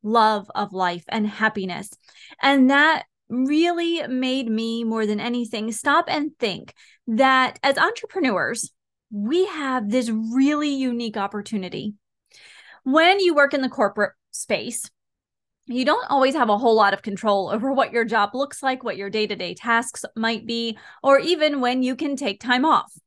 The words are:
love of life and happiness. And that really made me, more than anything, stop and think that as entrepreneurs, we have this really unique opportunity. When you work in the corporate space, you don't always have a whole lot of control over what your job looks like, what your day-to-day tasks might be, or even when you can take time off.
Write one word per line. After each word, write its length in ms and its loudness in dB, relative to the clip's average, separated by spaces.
love 500 2
of 180 -4
life 360 -2
and 180 -2
happiness. 640 -4
And 300 6
that 320 4
really 760 0
made 420 -2
me, 360 -2
more 220 0
than 120 0
anything, 540 -4
stop 340 0
and 320 -4
think 340 -4
that 560 2
as 120 2
entrepreneurs, 960 -2
we 360 0
have 440 -4
this 180 0
really 600 2
unique 480 -2
opportunity. 760 -6
When 340 6
you 160 4
work 200 4
in 60 2
the 80 -2
corporate 440 -2
space, 580 -6
you 180 -2
don't 240 0
always 280 2
have 120 2
a 100 2
whole 180 4
lot 180 4
of 80 -10
control 460 -2
over 240 -2
what 200 0
your 120 0
job 300 0
looks 280 -6
like, 220 -4
what 120 -6
your 140 -8
day-to-day 440 -4
tasks 500 -2
might 320 -4
be, 320 -6
or 160 6
even 420 2
when 220 0
you 140 0
can 180 -4
take 260 -4
time 240 0
off. 280 2